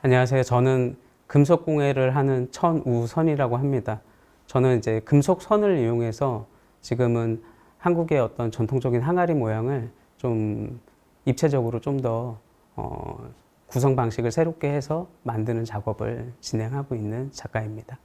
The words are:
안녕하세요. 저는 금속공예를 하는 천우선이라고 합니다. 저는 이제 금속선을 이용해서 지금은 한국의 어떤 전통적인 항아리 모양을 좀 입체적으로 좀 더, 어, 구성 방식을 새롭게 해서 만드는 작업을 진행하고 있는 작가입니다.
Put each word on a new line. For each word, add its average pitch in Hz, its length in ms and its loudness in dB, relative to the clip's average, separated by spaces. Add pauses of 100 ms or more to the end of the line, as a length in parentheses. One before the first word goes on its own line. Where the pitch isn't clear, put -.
안녕하세요. 127 380 4
저는 123 560 2 (300)
금속공예를 143 880 4
하는 135 360 0
천우선이라고 139 1040 0
합니다. 127 440 -2 (460)
저는 127 320 2
이제 110 220 0
금속선을 185 760 2
이용해서 117 720 -2 (340)
지금은 117 640 0 (340)
한국의 165 420 2
어떤 113 300 -2
전통적인 120 500 0
항아리 170 360 0
모양을 113 560 -2 (260)
좀 110 640 -2 (440)
입체적으로 127 560 0
좀 139 200 -2
더, 117 380 -4 (360)
어, - 540 -10 (380)
구성 135 280 2
방식을 117 360 0
새롭게 160 380 -2
해서 151 360 -4 (160)
만드는 113 440 -4
작업을 113 720 -6
진행하고 127 560 -6
있는 113 360 -6
작가입니다. 110 720 -10